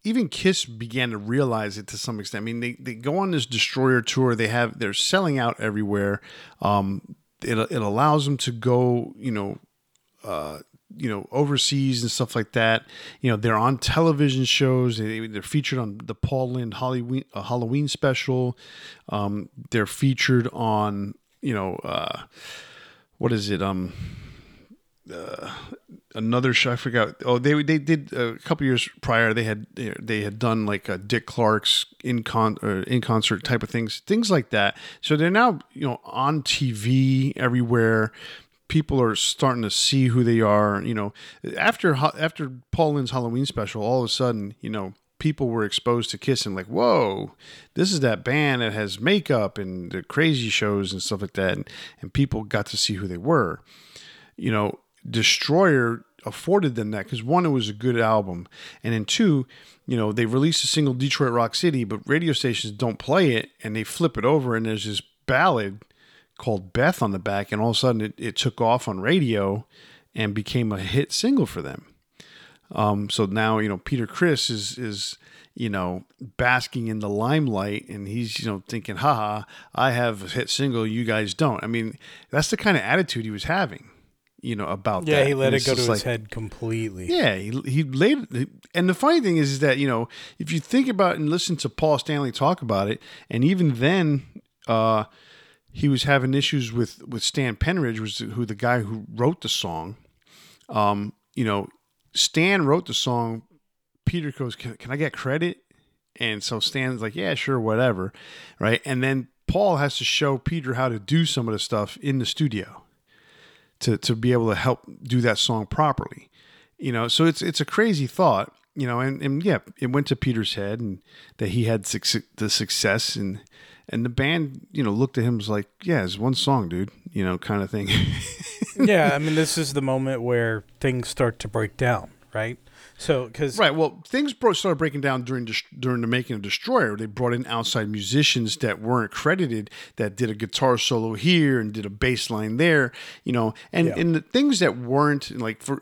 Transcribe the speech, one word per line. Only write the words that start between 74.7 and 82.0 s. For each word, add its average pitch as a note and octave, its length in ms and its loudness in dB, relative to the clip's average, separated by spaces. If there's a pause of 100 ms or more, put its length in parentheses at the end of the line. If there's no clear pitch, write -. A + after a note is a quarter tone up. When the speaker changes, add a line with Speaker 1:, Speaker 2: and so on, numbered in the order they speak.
Speaker 1:
is, G#2+ 400 -8 (380)
you A2+ 140 -4
know, F2+ 360 -4 (320)
basking B2 500 0
in A2 120 -4
the G#2 100 -4
limelight G#2+ 800 0
and G2+ 180 -10
he's, A2 320 -4
you A2+ 100 -4
know, G2 160 -6
thinking, G#2+ 300 -8
"Ha C#3+ 180 2
ha, G#2+ 320 -2 (300)
I C3 160 2
have A#2+ 320 0
a F#2 60 -10
hit A#2+ 200 -4
single, A#2+ 380 0
you A2+ 160 -2
guys A2 300 0
don't." C3+ 280 0
I - 60 -6
mean, A2+ 300 -4 (320)